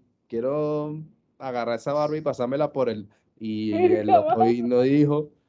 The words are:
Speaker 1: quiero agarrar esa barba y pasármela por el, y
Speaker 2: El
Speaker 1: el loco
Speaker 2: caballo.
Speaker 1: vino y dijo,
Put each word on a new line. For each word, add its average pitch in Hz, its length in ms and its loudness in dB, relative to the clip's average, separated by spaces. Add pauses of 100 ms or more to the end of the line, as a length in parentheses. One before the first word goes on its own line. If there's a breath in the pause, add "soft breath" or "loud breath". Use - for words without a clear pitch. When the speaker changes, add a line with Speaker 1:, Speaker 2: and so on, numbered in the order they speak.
(280)
Speaker 1:
quiero 151 680 -2 (440)
agarrar 120 380 -4
esa 139 160 -6
barba 151 220 0
y 156 60 -6
pasármela 143 500 -2
por 127 180 -2
el, 107 200 -8 (300)
y 107 340 -4
Speaker 2:
El 349 200 4
Speaker 1:
el 320 140 0
loco 381 200 4
Speaker 2:
caballo. 381 240 4
Speaker 1:
vino 123 340 2
y 135 40 2
dijo, 147 420 2 (180)